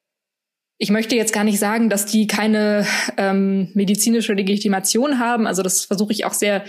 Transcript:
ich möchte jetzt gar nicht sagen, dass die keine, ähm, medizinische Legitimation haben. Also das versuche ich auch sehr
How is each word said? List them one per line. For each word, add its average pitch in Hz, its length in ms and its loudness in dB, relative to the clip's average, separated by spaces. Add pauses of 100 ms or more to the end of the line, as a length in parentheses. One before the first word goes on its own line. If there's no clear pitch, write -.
(800)
ich 214 120 -2
möchte 220 260 0
jetzt 220 160 0
gar 208 120 0
nicht 208 140 0
sagen, 220 300 0
dass 202 180 -2
die 214 200 2
keine, 208 600 0 (300)
ähm, 196 580 0
medizinische 208 600 2
Legitimation 202 840 0
haben. 233 280 0
Also 185 160 -2
das 185 240 -2
versuche 208 260 -2
ich 208 140 -4
auch 196 80 -6
sehr 202 340 0